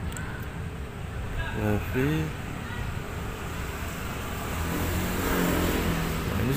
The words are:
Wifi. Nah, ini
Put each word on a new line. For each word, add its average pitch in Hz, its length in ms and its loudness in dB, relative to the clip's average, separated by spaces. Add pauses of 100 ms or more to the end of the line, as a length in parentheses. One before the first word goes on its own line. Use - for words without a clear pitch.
(1600)
Wifi. 131 640 2 (4000)
Nah, 98 160 2
ini 123 140 4